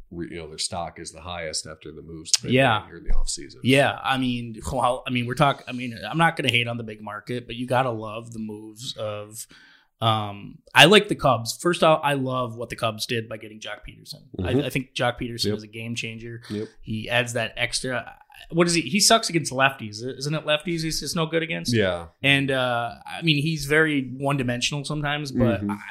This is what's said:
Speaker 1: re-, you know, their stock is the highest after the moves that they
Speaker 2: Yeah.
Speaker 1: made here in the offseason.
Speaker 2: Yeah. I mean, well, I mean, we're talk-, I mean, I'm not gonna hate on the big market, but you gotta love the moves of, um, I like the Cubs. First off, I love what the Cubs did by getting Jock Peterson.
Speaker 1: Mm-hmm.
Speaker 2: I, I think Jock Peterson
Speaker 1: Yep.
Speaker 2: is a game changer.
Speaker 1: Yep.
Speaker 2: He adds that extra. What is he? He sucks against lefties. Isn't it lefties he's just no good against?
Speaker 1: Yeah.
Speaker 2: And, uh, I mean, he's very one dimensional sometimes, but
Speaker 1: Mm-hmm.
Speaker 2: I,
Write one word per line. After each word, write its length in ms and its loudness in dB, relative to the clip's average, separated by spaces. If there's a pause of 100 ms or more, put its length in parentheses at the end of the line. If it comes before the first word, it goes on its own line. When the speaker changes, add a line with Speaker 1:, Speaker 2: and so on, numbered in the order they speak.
(100)
Speaker 1:
re-, 200 -8
you 80 -10
know, 100 -10
their 100 -16
stock 400 -6
is 140 -12
the 80 -20
highest 460 -6
after 260 -14
the 100 -16
moves 300 -14
that 160 -2
they 60 2
Speaker 2:
Yeah. 260 4
Speaker 1:
made 80 -10
here 100 -16
in 60 -16
the 80 2
offseason. 500 2
Speaker 2:
Yeah. 400 4
I 140 0
mean, 400 -2 (160)
well, 340 2
I 40 -4
mean, 160 0
we're 80 -4
talk-, 340 4
I 40 -8
mean, 260 -8 (100)
I'm 100 -2
not 180 4
gonna 140 0
hate 180 4
on 100 -4
the 60 -8
big 180 -12
market, 440 -8
but 100 -10
you 100 -6
gotta 240 2
love 420 -6
the 60 -10
moves 580 -10
of, 500 -8 (560)
um, 560 0 (160)
I 100 12
like 240 8
the 60 -2
Cubs. 420 0
First 260 0
off, 220 6
I 80 2
love 420 -2
what 140 -8
the 80 -8
Cubs 300 -2
did 240 -4
by 80 -10
getting 220 -18
Jock 220 -12
Peterson. 460 -18 (100)
Speaker 1:
Mm-hmm. 220 2
Speaker 2:
I, 60 0
I 20 -4
think 240 -4
Jock 260 0
Peterson 340 -2
Speaker 1:
Yep. 40 -2
Speaker 2:
is 80 -10
a 40 -16
game 260 -8
changer. 560 -10
Speaker 1:
Yep. 180 -4 (140)
Speaker 2:
He 260 -6
adds 240 2
that 240 -4
extra. 580 -4 (360)
What 160 4
is 80 2
he? 80 4
He 180 0
sucks 300 6
against 200 0
lefties. 540 0
Isn't 300 -4
it 100 -4
lefties 380 0
he's 180 -2
just 160 -4
no 80 2
good 180 0
against? 320 -2
Speaker 1:
Yeah. 340 2 (140)
Speaker 2:
And, 280 4
uh, 460 0 (100)
I 160 -8
mean, 200 4
he's 220 -2
very 540 2
one 180 0
dimensional 480 -2
sometimes, 480 -4
but 300 2
Speaker 1:
Mm-hmm. 80 -2
Speaker 2:
I, 80 -4 (120)